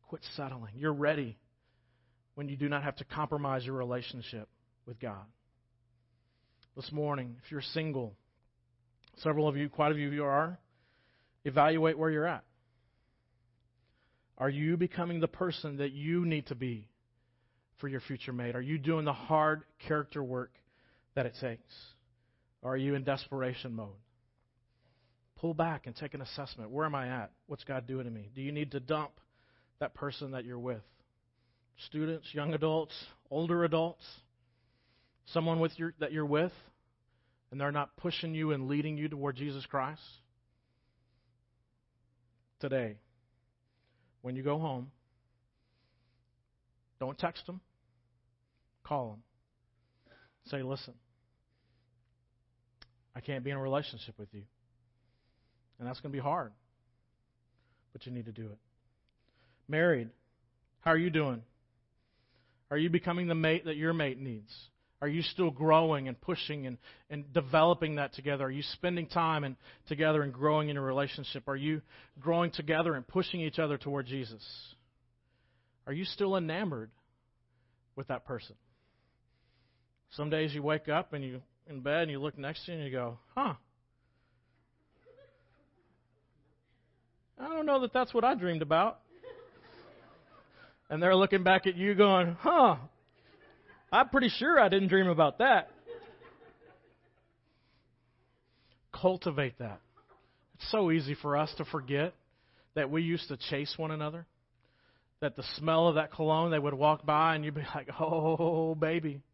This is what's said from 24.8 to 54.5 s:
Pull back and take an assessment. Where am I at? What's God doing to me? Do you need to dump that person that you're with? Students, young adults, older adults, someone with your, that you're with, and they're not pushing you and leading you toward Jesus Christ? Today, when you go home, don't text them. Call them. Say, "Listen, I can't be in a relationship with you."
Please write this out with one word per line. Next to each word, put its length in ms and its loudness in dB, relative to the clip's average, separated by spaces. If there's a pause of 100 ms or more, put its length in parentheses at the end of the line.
Pull 180 -4
back 360 -2
and 80 -14
take 180 -10
an 60 -10
assessment. 500 -12
Where 160 -4
am 80 -4
I 140 -4
at? 240 -8 (160)
What's 160 -12
God 240 -8
doing 160 -6
to 60 -8
me? 260 -12
Do 40 -12
you 120 -6
need 180 -6
to 80 -8
dump 320 -4 (680)
that 140 -4
person 380 -10
that 160 -10
you're 120 -12
with? 220 -6 (1080)
Students, 440 -6
young 220 -2
adults, 400 0 (360)
older 320 2
adults, 400 0 (1200)
someone 340 0
with 180 0
your, 200 -6
that 140 -4
you're 120 -2
with, 280 2 (960)
and 100 -10
they're 100 0
not 280 -4
pushing 360 -4
you 180 0
and 160 -2
leading 280 -2
you 100 -4
toward 300 -4
Jesus 300 -8
Christ? 340 -4 (2500)
Today, 380 -2 (1300)
when 120 -8
you 80 -6
go 160 0
home, 320 -4 (2000)
don't 200 -8
text 260 -6
them. 160 -14 (1200)
Call 280 -4
them. 120 -16 (1200)
Say, 160 -6
"Listen, 320 -8 (2250)
I 60 -12
can't 240 -6
be 60 -4
in 80 -4
a 40 -6
relationship 560 -4
with 140 -16
you." 140 -16 (1300)